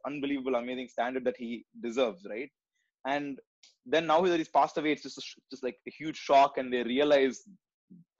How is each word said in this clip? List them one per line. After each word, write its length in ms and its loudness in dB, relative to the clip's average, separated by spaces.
unbelievable, 500 -2
amazing 320 -6
standard 360 -4
that 140 -2
he 260 -10
deserves, 460 -2
right? 220 -10
And 320 -4
then 200 2
now 140 4
that 160 2
he's 120 -2
passed 280 2
away, 160 0
it's 100 -4
just 160 -14
a 40 -12
sh-, 180 -16
just, 120 -12
like, 160 -6
a 20 -12
huge 280 -10
shock, 300 6
and 120 -6
they 120 0
realize 600 2